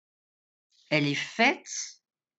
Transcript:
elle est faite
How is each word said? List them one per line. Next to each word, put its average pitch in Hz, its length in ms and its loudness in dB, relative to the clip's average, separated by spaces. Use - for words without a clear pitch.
elle 147 160 2
est 143 100 0
faite - 840 -2